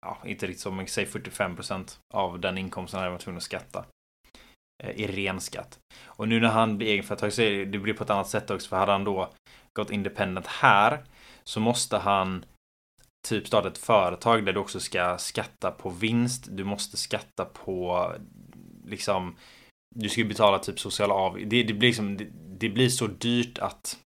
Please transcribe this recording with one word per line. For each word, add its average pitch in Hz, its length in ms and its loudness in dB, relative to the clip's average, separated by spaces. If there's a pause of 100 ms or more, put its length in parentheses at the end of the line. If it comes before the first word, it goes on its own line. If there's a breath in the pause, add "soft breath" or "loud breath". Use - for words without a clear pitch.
ja, 90 180 -10
inte 98 220 -8
riktigt 90 160 -8
så, 101 80 -8
men 95 160 -8
säg 98 200 -2
fyrtiofem 95 500 -4
procent 92 420 -8 (160)
av 90 260 -2
den 92 180 -2
inkomsten 92 400 -6
hade 92 120 -2
man 90 100 -8
tvungen 92 160 -10
att 87 60 -10
skatta. - 420 -10 (1000 loud breath)
Eh, 101 160 -8
i 107 60 -2
ren 95 340 -4
skatt. - 380 -12 (260 loud breath)
Och - 240 -6
nu 113 120 6
när 117 80 6
han 110 300 4
blir 113 100 -2
egenföretag 104 440 0
så 117 100 2
är 110 80 4
det, 98 140 -2
det 98 140 -4
blir 104 160 -2
på 110 100 -6
ett - 60 -4
annat 98 180 2
sätt - 220 -2
också, 98 180 -4
för 98 80 -2
hade 95 160 6
han 98 120 4
då 95 280 -2 (400 loud breath)
gått 107 180 -4
independent 95 560 -2
här 120 580 6 (400 loud breath)
så - 160 -4
måste 113 380 0
han 95 460 0 (840)
typ 110 180 -2
starta 98 220 2
ett - 100 -10
företag 107 680 4
där 98 80 0
du 101 80 0
också 92 200 -6
ska 90 380 0
skatta - 520 -4
på - 200 -10
vinst, 117 600 0
du 95 140 -6
måste 101 320 -6
skatta - 480 -4
på, 90 680 -2 (720)
liksom, 92 520 -2 (580 loud breath)
du 107 140 -2
ska 117 120 0
ju 110 80 4
betala 101 300 6
typ 92 220 -6
sociala 101 340 2
av-, 95 320 2
det, 117 160 6
det 110 120 2
blir 113 140 6
liksom, 107 280 0
det, 104 180 -8
det 92 340 -6
blir 120 200 4
så 120 180 0
dyrt 120 520 0
att - 400 -6 (120)